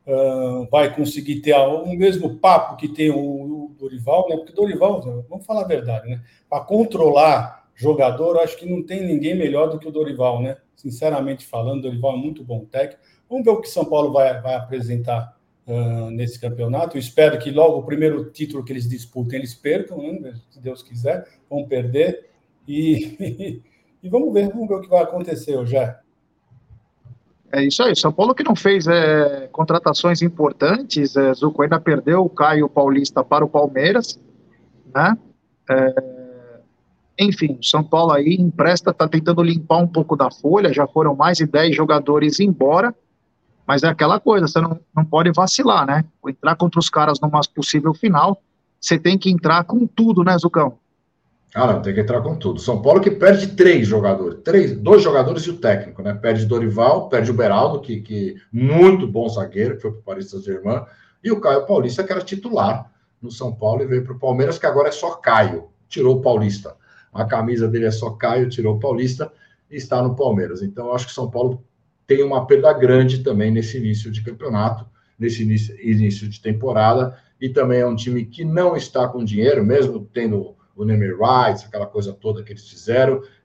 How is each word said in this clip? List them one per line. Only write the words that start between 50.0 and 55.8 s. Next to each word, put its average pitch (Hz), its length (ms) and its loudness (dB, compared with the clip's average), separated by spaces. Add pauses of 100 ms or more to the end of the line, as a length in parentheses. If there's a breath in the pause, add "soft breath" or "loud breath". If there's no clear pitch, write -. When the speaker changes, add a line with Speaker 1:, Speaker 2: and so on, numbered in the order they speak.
Speaker 2:
né, 180 160 4
Zucão? 165 400 0 (760)
Speaker 3:
Ah, 120 120 2
não, 104 160 0
tem 98 100 -4
que 104 80 0
entrar 120 200 0
com 151 160 -4
tudo. 87 240 -6
São 110 200 -4
Paulo 151 200 6
que 196 100 2
perde 196 380 4
três 160 400 6
jogadores, 98 560 0
três, 165 340 2
dois 208 240 8
jogadores 131 400 2
e 175 80 -8
o 165 60 -10
técnico, - 460 -2